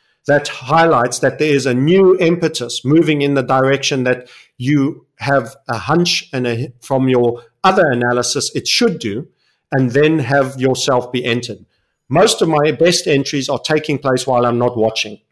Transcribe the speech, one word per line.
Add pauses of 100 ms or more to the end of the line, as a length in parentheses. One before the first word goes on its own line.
(260)
that
highlights
that
there
is
a
new
impetus
moving
in
the
direction
that (280)
you (120)
have (120)
a
hunch
and
a,
from
your (200)
other
analysis
it
should
do, (460)
and
then
have
yourself
be
entered. (420)
Most
of
my
best
entries
are
taking
place
while
I'm
not
watching. (120)